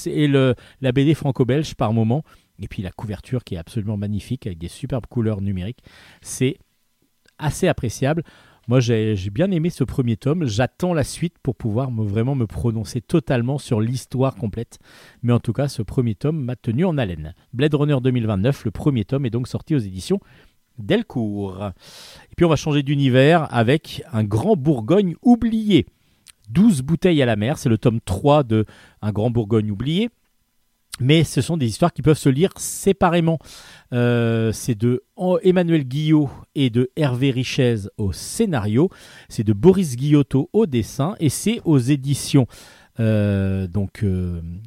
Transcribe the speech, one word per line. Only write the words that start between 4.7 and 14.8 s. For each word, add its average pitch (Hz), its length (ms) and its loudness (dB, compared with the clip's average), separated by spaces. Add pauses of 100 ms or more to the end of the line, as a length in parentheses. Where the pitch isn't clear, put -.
couleurs 107 340 -2
numériques. 98 420 -6 (400)
C'est - 360 -4 (800)
assez - 300 -2
appréciable. 135 560 -2 (440)
Moi, 127 120 4
j'ai, 110 360 2
j'ai 98 140 -6
bien 151 200 -2
aimé 170 200 0
ce - 120 -6
premier 120 360 -2
tome. 165 260 0
J'attends 135 480 -2
la 156 100 0
suite - 400 -6
pour - 140 -4
pouvoir 123 340 -4
me, 110 140 -2
vraiment 113 300 0
me 123 120 0
prononcer 113 540 -4
totalement 139 560 -2
sur 117 240 -2
l'histoire 123 540 -2
complète. 110 440 -8 (440)